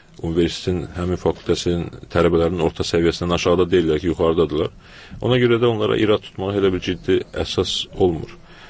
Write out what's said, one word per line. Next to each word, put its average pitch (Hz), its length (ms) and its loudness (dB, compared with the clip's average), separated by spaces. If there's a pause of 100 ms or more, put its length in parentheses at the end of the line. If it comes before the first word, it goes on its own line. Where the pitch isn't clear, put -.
(240)
universitetin, 82 640 -2 (100)
həmin 87 240 -4
fakültəsinin 85 680 -2 (240)
tələbələrinin 85 560 2
orta - 200 -4
səviyyəsindən 85 480 0
aşağıda 90 360 2
deyirlər 80 320 2
ki, 85 80 0
yuxarıdadırlar. 82 580 0 (520)
Ona 123 180 0
görə 120 240 4
də 120 80 4
onlara 107 280 0
irad 104 240 2
tutmağa 98 360 -6
elə 95 160 4
bir 90 80 -4
ciddi 92 340 0 (260)
əsas - 300 -2 (220)
olmur. 87 400 0 (340)